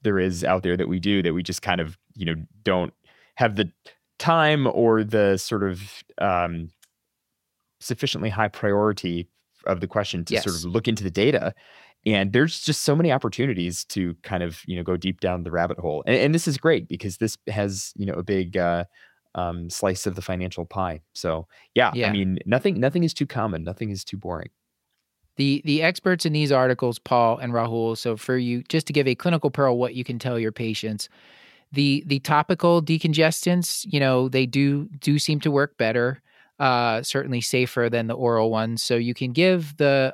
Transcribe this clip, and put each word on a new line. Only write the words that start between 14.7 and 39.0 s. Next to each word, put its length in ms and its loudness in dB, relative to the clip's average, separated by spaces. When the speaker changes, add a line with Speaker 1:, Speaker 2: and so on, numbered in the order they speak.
Speaker 1:
know, 80 -6
go 140 -2
deep 220 -4
down 240 -2
the 80 -8
rabbit 260 -2
hole. 300 -4
And, 80 4
and 200 4
this 120 -2
is 100 0
great 300 0
because 300 -8
this 200 -4
has, 480 -4
you 120 -6
know, 60 -4
a 100 -6
big, 340 -2
uh, 280 0
um, 340 -6
slice 380 -4
of 80 -2
the 60 -8
financial 440 -6
pie. 360 -6
So, 340 -4
yeah, 140 4
I 60 -4
Speaker 2:
Yeah. 160 0
Speaker 1:
mean, 340 0
nothing, 340 0
nothing 240 2
is 100 0
too 140 -4
common. 360 -4
Nothing 280 -8
is 120 -8
too 140 -10
boring. 320 -8
Speaker 2:
The, 260 2
the 200 2
experts 420 2
in 80 2
these 180 2
articles, 480 4
Paul 380 4
and 160 -4
Rahul, 440 0
so 200 -2
for 200 -2
you, 260 -2
just 240 -2
to 60 -4
give 140 4
a 80 2
clinical 340 0
pearl, 280 4
what 180 0
you 80 -4
can 160 -6
tell 180 -2
your 140 0
patients, 560 -4
the, 360 2
the 120 0
topical 640 4
decongestants, 1040 2
you 140 0
know, 260 4
they 180 2
do, 440 0
do 180 2
seem 220 0
to 120 0
work 260 0
better, 440 0
uh, 420 2
certainly 380 -4
safer 500 0
than 180 0
the 60 -4
oral 380 2
ones. 320 -2
So 140 2
you 160 -2